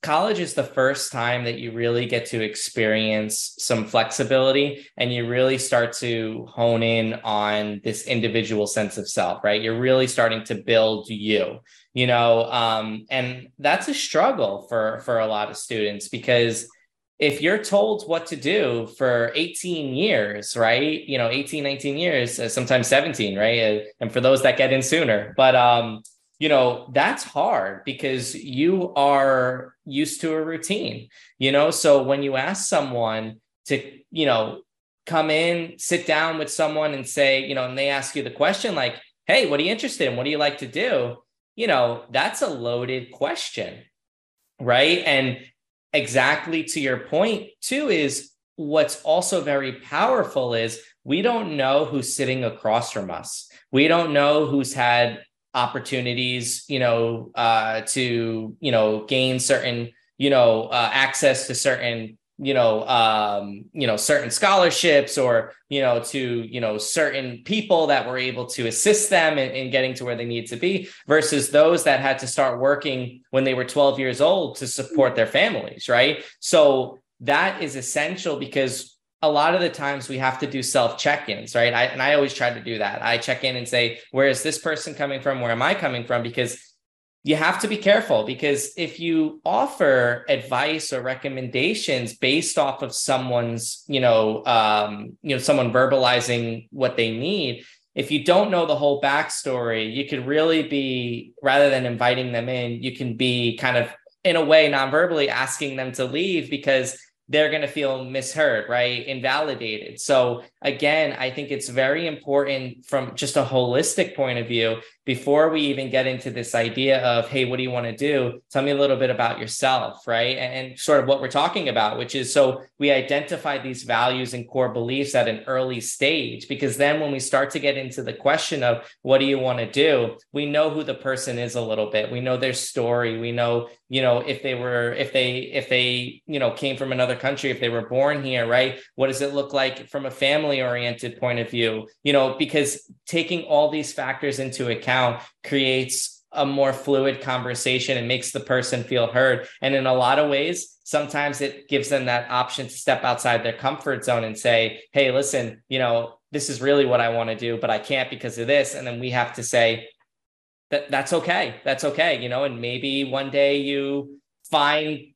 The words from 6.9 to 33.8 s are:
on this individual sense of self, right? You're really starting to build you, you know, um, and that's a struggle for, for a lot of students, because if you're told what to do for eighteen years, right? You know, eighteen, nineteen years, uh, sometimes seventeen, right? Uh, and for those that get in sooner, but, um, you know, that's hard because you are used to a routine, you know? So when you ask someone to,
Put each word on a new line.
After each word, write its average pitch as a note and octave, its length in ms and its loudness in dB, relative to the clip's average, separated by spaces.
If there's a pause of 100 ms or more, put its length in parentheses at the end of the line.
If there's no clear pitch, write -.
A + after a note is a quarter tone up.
on G#2 640 -2
this G#2+ 220 -6
individual A2 600 0
sense G#2 320 -4
of - 100 -8
self, F2+ 360 -2
right? G#2 180 0
You're A2+ 160 -4
really C3 300 2
starting A2+ 360 0
to A2 120 -6
build A2 520 2
you, G#2+ 520 -2 (340)
you B2 140 2
know, A#2 420 4
um, A2 600 -2
and B2+ 380 -6 (120)
that's D3 260 0
a D4 80 -4
struggle D#3 760 0
for, A2 360 -2
for A#2 160 0
a A2 60 2
lot G#2+ 240 -2
of G#2+ 60 -14
students, G#2 520 -4
because A#2+ 600 0 (520)
if D3 200 2
you're G3 220 0
told G#3 460 0
what E3 180 -4
to - 80 -10
do B2+ 540 -2 (100)
for A#2+ 380 2
eighteen D#3+ 580 -4
years, A2+ 600 -2
right? C3 500 2
You C3+ 120 -4
know, A#2 100 0
eighteen, C#3 340 -4
nineteen C#3 340 -4
years, C#3+ 440 -2
uh, A#2 80 -4
sometimes B2 400 0
seventeen, C3 500 0
right? A2+ 220 2
Uh, G#2+ 180 2 (220)
and A2 120 -4
for B2+ 80 0
those C3 220 6
that C3 140 6
get C3 160 4
in C3 100 2
sooner, A#2 540 0
but, C3 180 8
um, A#2 480 4 (380)
you D3+ 80 0
know, B2+ 440 4
that's E3+ 300 2
hard G#2+ 640 -2
because C3 500 -4
you E3+ 600 0
are C3+ 800 2 (100)
used C#3+ 380 -4
to D#3+ 100 -2
a D#3 100 -2
routine, D#3+ 680 -6 (280)
you C3+ 140 2
know? D3 180 6
So D3 320 6
when C#3 220 0
you C3+ 100 -2
ask D#3 340 -2
someone A2+ 720 -2 (260)
to, - 340 -4 (100)